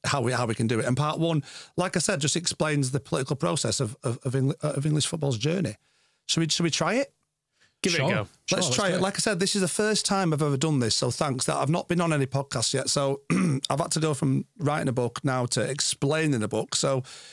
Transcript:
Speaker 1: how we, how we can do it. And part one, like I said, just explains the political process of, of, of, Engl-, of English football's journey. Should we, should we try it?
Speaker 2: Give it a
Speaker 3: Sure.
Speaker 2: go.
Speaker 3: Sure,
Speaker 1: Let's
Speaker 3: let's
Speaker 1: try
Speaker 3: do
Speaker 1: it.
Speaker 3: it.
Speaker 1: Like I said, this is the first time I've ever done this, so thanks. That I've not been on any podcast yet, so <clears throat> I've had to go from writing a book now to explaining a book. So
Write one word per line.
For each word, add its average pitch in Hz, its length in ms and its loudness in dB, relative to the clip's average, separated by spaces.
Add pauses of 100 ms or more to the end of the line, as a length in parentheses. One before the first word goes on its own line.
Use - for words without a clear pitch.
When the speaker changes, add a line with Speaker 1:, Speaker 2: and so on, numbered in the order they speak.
Speaker 1:
how 143 160 0
we, 120 120 2
how 120 120 0
we 113 100 0
can 120 120 0
do 113 120 2
it. 110 60 0
And 127 100 0
part 151 240 0
one, 160 240 0 (360)
like 180 180 0
I 165 40 2
said, 185 200 0
just 147 160 0
explains 151 540 0
the 135 100 -2
political - 340 -2
process 143 460 0
of, 113 220 -2
of, 120 240 -2
of, 123 80 -2
Engl-, 135 280 0
of 147 220 -2
English 151 220 2
football's 139 320 -2
journey. 110 380 -2 (500)
Should - 140 0
we, 160 80 0
should 170 160 0
we 165 60 0
try 175 260 0
it? 277 180 -2 (680)
Speaker 2:
Give 175 120 2
it - 20 2
a - 40 2
Speaker 3:
Sure. 135 100 2
Speaker 2:
go. 113 40 2
Speaker 3:
Sure, - 440 -2
Speaker 1:
Let's - 80 2
Speaker 3:
let's - 100 0
Speaker 1:
try 202 120 2
Speaker 3:
do 175 80 2
Speaker 1:
it. - 20 0
Speaker 3:
it. - 20 0
Speaker 1:
Like 196 140 2
I - 60 -2
said, 202 200 0
this 196 140 2
is 196 80 2
the 180 60 2
first 214 360 2
time 190 300 2
I've 147 80 0
ever 143 160 2
done 151 220 2
this, 110 140 2
so 127 160 0
thanks. 135 360 -2
That 156 100 0
I've 139 140 0
not 175 180 0
been 175 140 2
on 165 100 2
any 139 140 2
podcast 135 480 -2
yet, 131 160 -2
so 139 360 0
<clears throat> - 40 -10 (400)
I've 143 100 0
had 170 120 -2
to 160 80 0
go 156 120 0
from 135 320 0 (140)
writing 151 300 0
a 127 40 0
book 120 320 -2
now 127 220 0
to - 160 -2
explaining 143 800 0
a 107 60 -2
book. - 280 -2
So 135 280 0 (280)